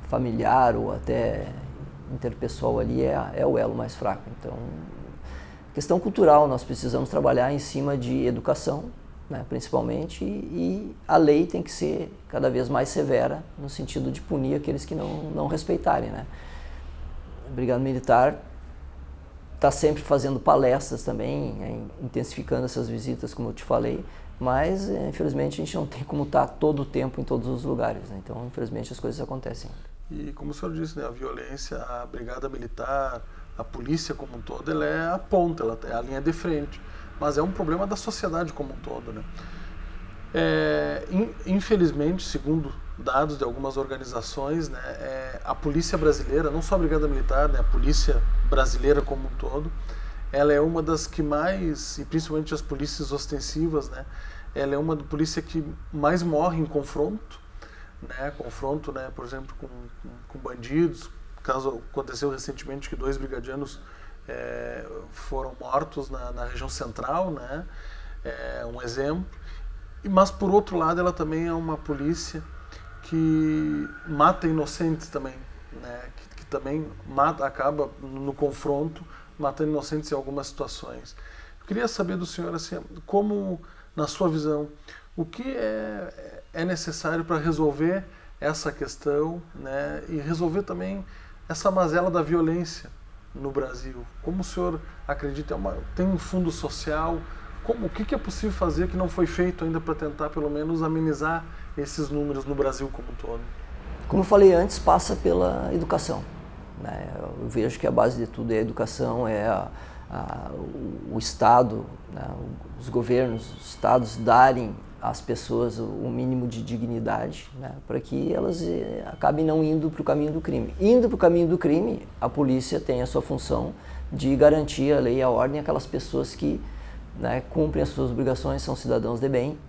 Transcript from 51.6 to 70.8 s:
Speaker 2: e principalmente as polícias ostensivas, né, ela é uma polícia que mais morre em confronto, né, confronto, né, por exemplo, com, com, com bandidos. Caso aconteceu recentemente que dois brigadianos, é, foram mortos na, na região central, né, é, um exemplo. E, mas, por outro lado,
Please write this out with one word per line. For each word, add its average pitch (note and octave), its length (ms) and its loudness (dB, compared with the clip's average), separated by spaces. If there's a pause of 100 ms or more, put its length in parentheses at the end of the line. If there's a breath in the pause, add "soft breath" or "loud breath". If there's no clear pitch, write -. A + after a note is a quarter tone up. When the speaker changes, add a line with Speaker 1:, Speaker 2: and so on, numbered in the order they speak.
Speaker 2:
e C#3+ 80 -6
principalmente D#3 480 -2
as D3+ 80 -2
polícias D3 500 -4
ostensivas, D3 800 -2
né, C3 160 -10 (500 loud breath)
ela C#3 200 0
é - 20 0
uma D#3 180 0
polícia D#3 460 -2
que D#3+ 220 -4 (280)
mais D#3 320 4
morre E3 360 4
em D#3 60 4
confronto, D#3 760 -2 (600 loud breath)
né, C3 360 -8
confronto, C#3+ 540 -4
né, C3 240 -8
por C3 100 -10
exemplo, C3 340 -10
com, C3+ 80 -12
com, B2 420 -14 (180)
com - 120 -14
bandidos. C#3 680 -2 (320)
Caso C3 400 -2 (100)
aconteceu C3+ 380 -2
recentemente C3+ 600 -8
que D3+ 60 -8
dois C3+ 220 -2
brigadianos, C3 640 -8 (460 loud breath)
é, A#2+ 580 -8 (260)
foram C3 480 -6
mortos C3+ 500 -2
na, B2+ 220 -6
na A#2+ 140 -6
região C3 240 -6
central, C#3+ 640 -2
né, C#3 340 -8 (580 loud breath)
é, B2 420 -6
um A#2+ 160 -8
exemplo. C3+ 440 -2 (800 loud breath)
E, G3 60 -4
mas, F#3+ 200 8
por G3 220 0
outro G3+ 260 6
lado, E3 220 4